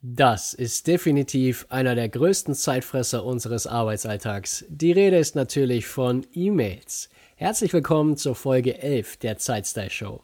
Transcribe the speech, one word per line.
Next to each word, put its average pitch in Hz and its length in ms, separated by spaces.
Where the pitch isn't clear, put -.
Das 123 520
ist - 320
definitiv 143 800
einer 127 260
der 117 140
größten 147 460
Zeitfresser 127 680
unseres 117 440
Arbeitsalltags. 107 1000
Die 160 240
Rede 185 260
ist 151 180
natürlich 127 500
von 127 460
E-Mails. 170 800
Herzlich 196 380
willkommen 151 420
zur 139 180
Folge 127 480
elf 135 360
der 107 180
Zeitstyle - 540
Show. - 340